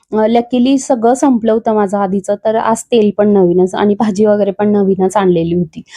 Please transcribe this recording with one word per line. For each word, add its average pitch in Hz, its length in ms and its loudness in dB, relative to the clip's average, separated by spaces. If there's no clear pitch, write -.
अ, 220 140 0
लकीली 247 500 0
सगळं 240 360 0
संपलं 233 400 0
होतं 226 220 -2
माझं 202 220 -2
आधीचं, 202 380 -4
तर 220 200 -4
आज 226 280 -2
तेल 214 340 2
पण 208 120 2
नवीनच 180 460 2
आणि 202 240 0
भाजी 214 260 0
वगैरे 208 260 0
पण 208 180 -2
नवीनच 190 480 0
आणलेली 170 380 0
होती. 175 260 -4